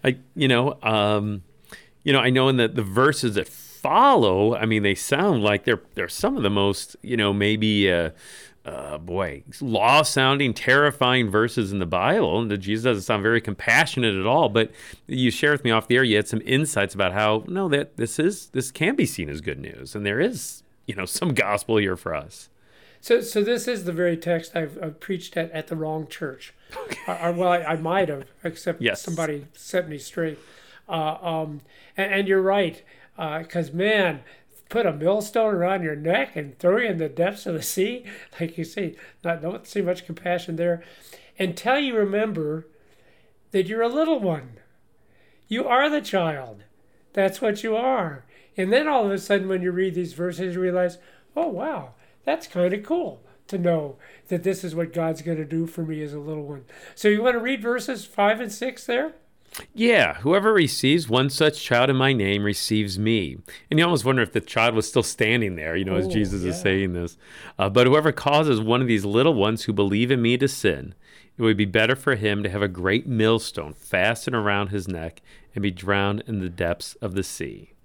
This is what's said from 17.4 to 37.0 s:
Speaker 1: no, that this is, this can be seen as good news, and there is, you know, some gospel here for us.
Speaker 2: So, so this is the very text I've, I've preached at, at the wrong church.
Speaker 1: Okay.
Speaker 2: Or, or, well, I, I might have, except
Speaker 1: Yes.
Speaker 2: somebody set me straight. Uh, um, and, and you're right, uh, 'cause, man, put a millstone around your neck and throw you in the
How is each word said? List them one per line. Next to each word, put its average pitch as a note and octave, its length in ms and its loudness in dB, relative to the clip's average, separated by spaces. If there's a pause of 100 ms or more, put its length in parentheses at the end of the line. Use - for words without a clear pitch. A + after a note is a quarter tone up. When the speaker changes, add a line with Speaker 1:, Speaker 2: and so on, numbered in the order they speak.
Speaker 1:
no, F#3 200 -4
that D3 280 -2
this - 220 -4
is, F3+ 320 0
this C3 200 -4
can A3 260 0
be D#3 100 2
seen D#2 220 -6
as D2+ 120 -8
good C2+ 180 -6
news, - 360 -14
and G#2 120 -6
there G#2+ 140 0
is, - 420 -4 (240)
you G#2 80 -8
know, F#2+ 120 -6
some D#3+ 280 -2
gospel G#2 440 0
here F#2+ 180 0
for E2+ 180 -8
us. - 340 -12 (540)
Speaker 2:
So, A#3+ 200 2
so G#3+ 200 -2
this A#3 240 -2
is A3 180 -4
the F3 100 -6
very E3+ 240 0
text E3 360 -4
I've, D#3+ 280 -6
I've D#3 180 -10
preached - 380 -8
at, E3 140 -4
at D#3 160 -8
the E3 80 -6
wrong D#3 300 -6
church. - 460 -12 (240)
Speaker 1:
Okay. - 220 -12 (100)
Speaker 2:
Or, F3+ 100 -6
or, E3+ 140 -2
well, F3+ 180 0
I, F3 120 4
I D#3+ 140 -2
might E3 340 0
have, C#3 160 -8 (180)
except E3 380 -6
Speaker 1:
Yes. A2 180 0
Speaker 2:
somebody D3+ 540 -6
set F3 340 -4
me D3+ 80 -10
straight. D#3+ 420 -6 (480)
Uh, D#3+ 360 -4
um, D#3+ 400 -4 (340)
and, G3 160 0
and G3 160 0
you're F#3+ 140 4
right, F#3+ 400 0 (340)
uh, D#3+ 280 -6
'cause, E3 280 -4
man, F#3 480 0 (480)
put A3+ 180 0
a D#3+ 60 2
millstone G#3 600 0
around F3+ 280 0
your D#3 140 -4
neck F3 400 -2
and C#3+ 220 -10
throw F3+ 180 4
you A#3+ 120 0
in F3 100 -2
the D#3+ 100 -2